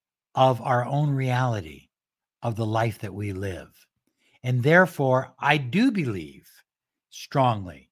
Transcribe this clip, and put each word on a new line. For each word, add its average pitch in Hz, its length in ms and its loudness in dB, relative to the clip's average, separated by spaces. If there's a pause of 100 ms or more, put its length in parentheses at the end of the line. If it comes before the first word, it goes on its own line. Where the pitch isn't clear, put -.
(360)
of 131 260 4
our 123 240 0
own 143 240 0
reality, 123 800 -2 (520)
of 117 140 -4
the 113 100 -4
life 110 340 -2
that 101 140 -12
we 101 200 -6
live. 92 540 -10 (560)
And 127 180 0
therefore, 143 800 4
I 151 180 2
do 160 340 0
believe 101 580 -6 (600)
strongly 110 840 -2